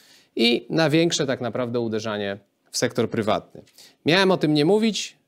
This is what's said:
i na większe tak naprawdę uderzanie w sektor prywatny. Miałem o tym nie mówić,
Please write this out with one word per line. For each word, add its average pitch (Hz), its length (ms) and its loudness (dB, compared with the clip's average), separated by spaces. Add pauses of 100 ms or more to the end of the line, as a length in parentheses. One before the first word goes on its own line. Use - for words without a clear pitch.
(360)
i 233 340 0
na 156 200 2
większe 165 360 2
tak 127 140 -4
naprawdę 120 400 -4
uderzanie 104 580 -4 (320)
w - 60 -10
sektor - 340 -2
prywatny. 104 520 -2 (440)
Miałem 190 240 4
o 180 60 4
tym 156 180 0
nie 147 100 4
mówić, 214 520 0 (120)